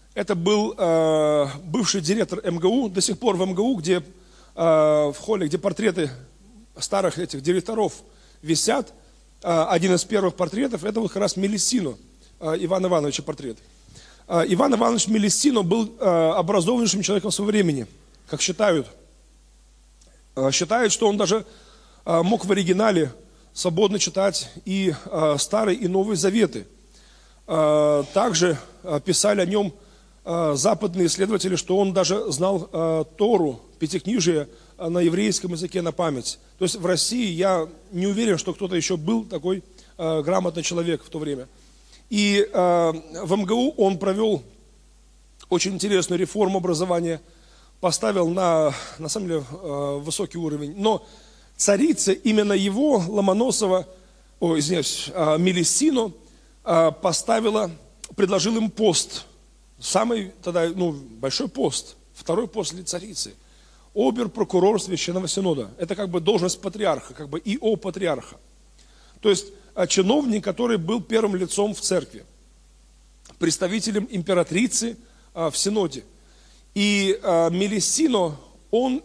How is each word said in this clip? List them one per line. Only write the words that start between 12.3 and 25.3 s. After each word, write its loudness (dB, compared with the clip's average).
а, -4
Иван 0
Ивановича 0
портрет. -10
А, 2
Иван 4
Иванович 2
Мелисино 2
был, 0
а, 4
образованнейшим 2
человеком -2
своего -2
времени, 2
как -6
считают. 0
А, 2
считают, 2
что 2
он 2
даже, 0
а, 2
мог 0
в 0
оригинале 2
свободно 0
читать -2
и, 0
а, 0